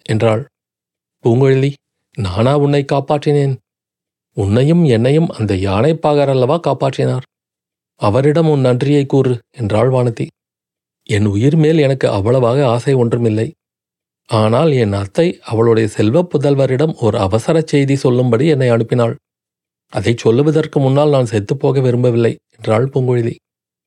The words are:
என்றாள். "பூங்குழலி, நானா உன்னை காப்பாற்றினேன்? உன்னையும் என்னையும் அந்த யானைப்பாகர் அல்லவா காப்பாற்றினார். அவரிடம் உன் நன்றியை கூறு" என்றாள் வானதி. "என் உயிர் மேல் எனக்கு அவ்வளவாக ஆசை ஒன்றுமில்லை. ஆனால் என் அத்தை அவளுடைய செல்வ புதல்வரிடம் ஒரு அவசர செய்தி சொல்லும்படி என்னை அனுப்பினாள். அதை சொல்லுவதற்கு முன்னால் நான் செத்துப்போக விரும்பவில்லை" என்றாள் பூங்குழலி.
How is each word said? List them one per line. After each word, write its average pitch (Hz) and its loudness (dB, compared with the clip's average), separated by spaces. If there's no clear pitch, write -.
என்றாள். 110 -2
"பூங்குழலி, 135 2
நானா 104 -2
உன்னை 143 0
காப்பாற்றினேன்? 143 -2
உன்னையும் 131 2
என்னையும் 135 2
அந்த 104 -4
யானைப்பாகர் 139 0
அல்லவா 131 0
காப்பாற்றினார். 131 -4
அவரிடம் 147 2
உன் 139 0
நன்றியை 135 2
கூறு" 131 0
என்றாள் 113 -2
வானதி. 123 -2
"என் 107 0
உயிர் 117 0
மேல் 156 4
எனக்கு 135 0
அவ்வளவாக 117 0
ஆசை 120 0
ஒன்றுமில்லை. 117 0
ஆனால் 113 0
என் 110 0
அத்தை 101 -2
அவளுடைய 113 0
செல்வ 120 0
புதல்வரிடம் 143 0
ஒரு 107 -2
அவசர 110 0
செய்தி 139 0
சொல்லும்படி 123 0
என்னை 135 2
அனுப்பினாள். 117 0
அதை 107 -2
சொல்லுவதற்கு 147 0
முன்னால் 143 2
நான் 127 0
செத்துப்போக 135 -2
விரும்பவில்லை" 120 0
என்றாள் 117 -2
பூங்குழலி. 123 -2